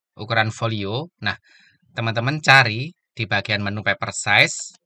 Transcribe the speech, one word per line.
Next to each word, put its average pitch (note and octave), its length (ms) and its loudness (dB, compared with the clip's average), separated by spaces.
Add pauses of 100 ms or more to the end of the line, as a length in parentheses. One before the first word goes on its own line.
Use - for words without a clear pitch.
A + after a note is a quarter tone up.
(180)
ukuran A2 320 0
folio. A2+ 720 -4
Nah, G2+ 160 -2 (560)
teman-teman A#2+ 480 -2
cari C3+ 480 4 (240)
di - 80 -6
bagian G#2 400 -2
menu G2+ 240 -4
paper G2 240 -2
size. - 640 2 (120)